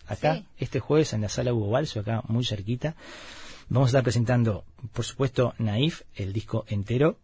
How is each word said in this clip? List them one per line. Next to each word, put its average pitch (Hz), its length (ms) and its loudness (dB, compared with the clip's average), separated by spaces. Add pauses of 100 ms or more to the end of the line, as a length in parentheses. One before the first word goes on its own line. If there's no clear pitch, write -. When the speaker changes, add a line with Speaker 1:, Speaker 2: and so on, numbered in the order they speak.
Speaker 1:
acá, 151 300 0
Speaker 2:
Sí. 214 100 -10 (120)
Speaker 1:
este 127 220 -4
jueves 151 340 2
en 107 80 0
la 104 60 -2
Sala 123 260 -2
Hugo 104 160 0
Balso, 131 300 -2
acá 110 280 -2
muy 117 160 0
cerquita. 120 500 -4 (760)
Vamos 123 200 4
a - 20 4
estar 131 120 6
presentando, 117 600 2 (280)
por 117 120 -4
supuesto, - 540 0
Naif, 117 440 0 (120)
el 98 200 -4
disco 110 340 -4
entero 117 560 0